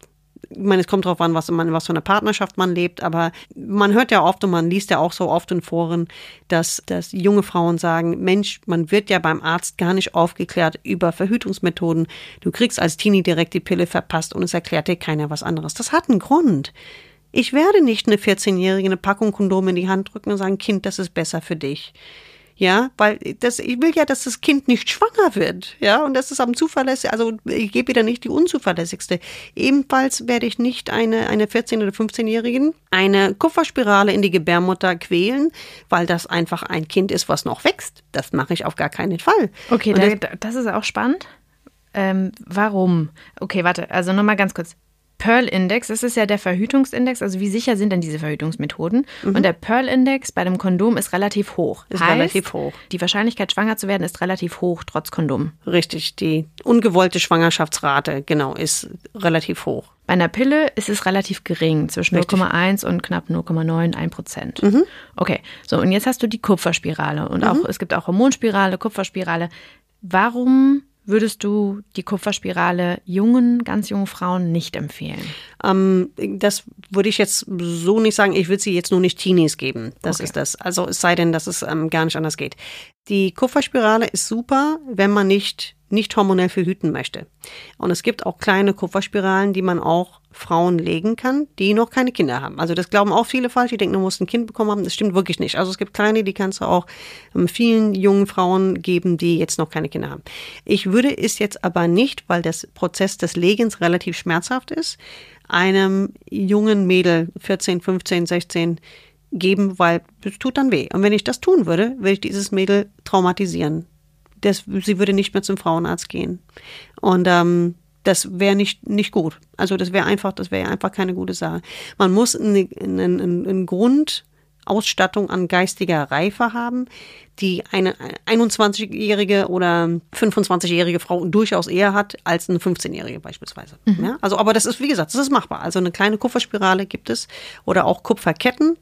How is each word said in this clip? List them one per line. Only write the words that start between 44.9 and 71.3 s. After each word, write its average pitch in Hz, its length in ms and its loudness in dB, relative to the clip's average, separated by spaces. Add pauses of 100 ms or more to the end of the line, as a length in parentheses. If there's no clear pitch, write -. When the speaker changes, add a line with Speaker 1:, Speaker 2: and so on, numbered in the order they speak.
Speaker 2:
Pearl-Index, 226 680 2
das 226 160 -4
ist 240 140 -2
ja 214 100 2
der 208 120 0
Verhütungsindex, 240 840 0
also 190 160 -4
wie 202 100 -2
sicher 226 280 0
sind 202 140 0
denn 185 100 0
diese 156 180 -4
Verhütungsmethoden? 160 880 -2 (160)
Speaker 1:
Mhm. 196 140 0
Speaker 2:
Und 196 80 2
der 180 80 2
Pearl-Index 262 800 0
bei 180 100 -2
dem 185 160 0
Kondom 190 380 2
ist 214 160 -6
relativ 202 440 -2
hoch. 147 340 -4
Speaker 1:
Ist 190 100 -4
Speaker 2:
Heißt, 170 100 4
Speaker 1:
relativ 165 420 0
hoch. 143 200 -6 (180)
Speaker 2:
die 185 100 -4
Wahrscheinlichkeit, 202 520 -2
schwanger 214 240 0
zu 208 100 -8
werden, 190 160 0
ist 170 180 -6
relativ 180 400 -4
hoch, 175 240 -2
trotz - 280 -6
Kondom. 151 400 -2 (120)
Speaker 1:
Richtig, 165 520 -2
die 156 320 -2 (160)
ungewollte 185 560 4
Schwangerschaftsrate, 156 1040 0
genau, 143 320 0
ist - 360 -4 (240)
relativ 170 500 -2
hoch. - 280 -6 (160)
Speaker 2:
Bei 165 60 2
einer 175 120 4
Pille 277 480 2
ist 208 140 -4
es 208 180 -2
relativ 190 380 -2
gering, 160 440 0
zwischen 175 280 -2
Speaker 1:
Richtig. 175 200 2
Speaker 2:
null 185 120 2
Komma - 40 -2
eins 190 300 2
und 175 220 -2
knapp 175 260 -4
null 170 140 -2
Komma 160 180 -2
neun, 165 320 0
ein 165 160 -4
Prozent. - 500 -12
Speaker 1:
Mhm. 202 220 6 (320)
Speaker 2:
Okay, - 240 -2 (260)
so - 140 0
und 185 140 2
jetzt 202 140 2
hast 254 180 -2
du - 20 0
die 226 160 -4
Kupferspirale 156 840 -2
und - 140 -2
Speaker 1:
Mhm. - 60 4
Speaker 2:
auch, 302 200 2
es - 100 -4
gibt 180 160 -4
auch - 140 -2
Hormonspirale, 196 680 2
Kupferspirale. 180 760 -4 (500)
Warum 247 800 2 (220)
würdest 214 380 0